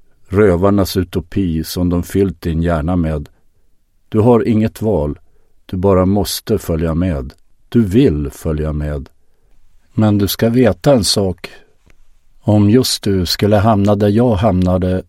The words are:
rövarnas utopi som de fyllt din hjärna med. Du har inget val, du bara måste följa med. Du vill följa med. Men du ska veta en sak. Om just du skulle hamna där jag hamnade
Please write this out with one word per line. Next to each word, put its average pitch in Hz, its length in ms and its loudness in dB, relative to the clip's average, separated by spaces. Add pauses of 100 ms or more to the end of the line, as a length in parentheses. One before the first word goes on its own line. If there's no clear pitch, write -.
(280)
rövarnas 98 680 2
utopi 87 680 -4
som 87 260 -4
de 87 140 -2
fyllt 95 380 -2
din 82 200 -4
hjärna 82 340 -2
med. 78 340 -4 (800)
Du 110 100 -2
har 117 280 4
inget 113 340 -2
val, 80 380 -2 (460)
du 95 120 -8
bara 92 280 2
måste 101 520 -2
följa 82 360 -4
med. 78 400 -4 (360)
Du 117 140 2
vill 90 480 0
följa 76 420 -6
med. 73 360 -6 (840)
Men 107 240 2
du 98 100 0
ska 113 220 -2
veta 123 440 2
en 110 100 2
sak. - 460 -4 (960)
Om 104 220 4
just 123 340 0
du 95 220 0
skulle 104 300 0
hamna 104 400 2
där 104 140 0
jag 113 260 2
hamnade 90 720 0